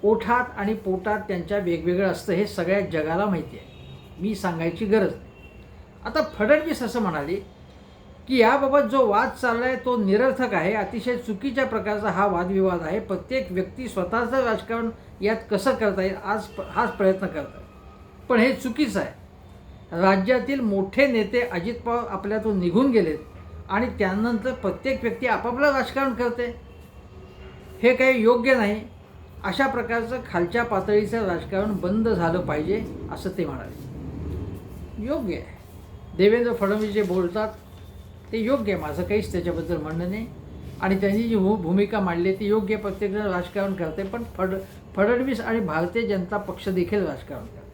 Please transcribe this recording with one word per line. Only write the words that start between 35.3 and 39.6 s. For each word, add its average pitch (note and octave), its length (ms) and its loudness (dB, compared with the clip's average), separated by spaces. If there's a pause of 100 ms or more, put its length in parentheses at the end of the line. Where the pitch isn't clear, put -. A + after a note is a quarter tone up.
आहे, - 220 -10 (600)
देवेंद्र A#3 360 6
फडणवीस G#3+ 380 0
जे G#3 120 2
बोलतात F#3 460 0 (840)
ते A3+ 60 -2
योग्य A3+ 340 2
आहे, E3+ 80 0
माझं D3+ 220 -4
काहीच G#3 300 0
त्याच्याबद्दल E3+ 440 -2